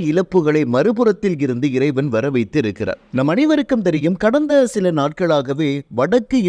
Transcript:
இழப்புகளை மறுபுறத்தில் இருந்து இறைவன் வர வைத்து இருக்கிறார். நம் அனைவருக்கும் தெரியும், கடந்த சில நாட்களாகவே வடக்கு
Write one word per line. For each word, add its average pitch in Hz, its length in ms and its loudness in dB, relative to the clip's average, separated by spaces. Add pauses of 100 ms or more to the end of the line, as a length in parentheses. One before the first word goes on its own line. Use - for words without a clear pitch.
இழப்புகளை 160 500 2 (140)
மறுபுறத்தில் 202 720 0
இருந்து 127 320 -2
இறைவன் 139 400 0
வர 113 140 0
வைத்து 123 340 -2
இருக்கிறார். 101 360 -6 (180)
நம் 135 160 2
அனைவருக்கும் 277 540 0
தெரியும், 160 360 0
கடந்த 285 400 2 (100)
சில 185 180 0
நாட்களாகவே 151 800 -2 (280)
வடக்கு 214 500 0